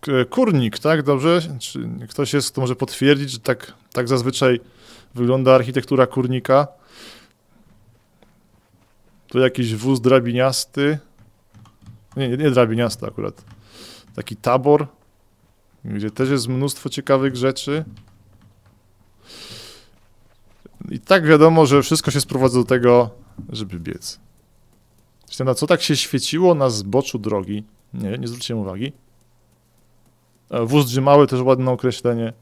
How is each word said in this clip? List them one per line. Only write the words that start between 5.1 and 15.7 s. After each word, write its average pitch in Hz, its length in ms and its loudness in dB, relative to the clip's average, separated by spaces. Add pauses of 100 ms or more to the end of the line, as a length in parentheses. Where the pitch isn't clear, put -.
wygląda 127 400 4
architektura 127 520 2
kurnika? 131 600 0 (2500)
Tu 123 120 -2
jakiś 123 360 0
wóz 123 260 -2
drabiniasty. 131 1000 0 (1160)
Nie, 135 120 -4
nie, 127 80 -2
nie 147 140 2
drabiniasty 117 540 0
akurat. - 400 -10 (680)
Taki - 200 -12
tabor, 135 520 2 (960)